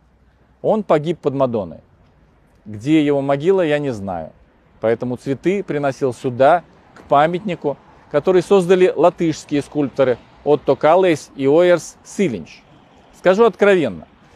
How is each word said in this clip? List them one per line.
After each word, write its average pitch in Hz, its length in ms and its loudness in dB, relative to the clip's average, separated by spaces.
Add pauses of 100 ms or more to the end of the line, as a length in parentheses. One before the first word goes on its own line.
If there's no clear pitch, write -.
(640)
Он 196 220 -2
погиб 160 340 -2
под 139 160 -4
Мадоной. 113 460 -4 (840)
Где 127 400 -2
его 143 180 0
могила, 143 380 0
я 147 200 -2
не 143 100 -4
знаю. 95 420 -10 (480)
Поэтому 120 360 -2
цветы 170 480 -4
приносил 143 500 -4
сюда, 139 480 0 (320)
к - 80 -20
памятнику, 160 720 -2 (360)
который 180 280 2
создали 185 540 2
латышские 156 680 0
скульпторы 135 540 -2 (280)
Отто 143 320 0
Каллейс 170 580 2
и 135 140 -4
Ойерс 170 560 2
Силинч. 113 580 -6 (560)
Скажу 190 260 2
откровенно, 180 600 0 (300)